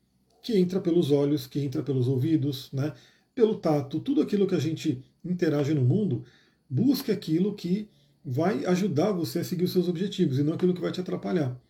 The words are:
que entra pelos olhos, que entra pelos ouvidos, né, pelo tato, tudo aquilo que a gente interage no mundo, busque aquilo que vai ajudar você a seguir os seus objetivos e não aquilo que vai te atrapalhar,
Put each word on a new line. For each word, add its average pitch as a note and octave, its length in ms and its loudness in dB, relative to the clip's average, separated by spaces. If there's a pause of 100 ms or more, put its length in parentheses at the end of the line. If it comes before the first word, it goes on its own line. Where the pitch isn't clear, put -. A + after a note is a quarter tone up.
(420)
que A3+ 160 0
entra F#3 220 2
pelos E3 320 2
olhos, C#3+ 360 2
que - 120 -4
entra C#3 240 -4
pelos B2+ 240 0
ouvidos, C#3 640 0
né, D3 220 -4 (420)
pelo A3 200 4
tato, D3+ 440 0
tudo B3+ 220 0
aquilo G3+ 260 2
que F#3 80 0
a D#3 40 2
gente D#3 440 -4 (200)
interage D#3 500 0
no D3 80 2
mundo, C#3+ 420 2 (440)
busque G3 440 0
aquilo F#3 420 0
que G3+ 360 -4 (360)
vai D#3+ 400 0
ajudar F3+ 460 2
você E3+ 280 -2
a - 40 -2
seguir F3+ 220 -2
os E3+ 60 0
seus F3+ 160 2
objetivos E3+ 520 0
e D3 40 2
não D3+ 100 0
aquilo F3+ 200 2
que F3+ 80 -6
vai E3+ 100 -2
te F3+ 100 -6
atrapalhar, F3 580 -2 (100)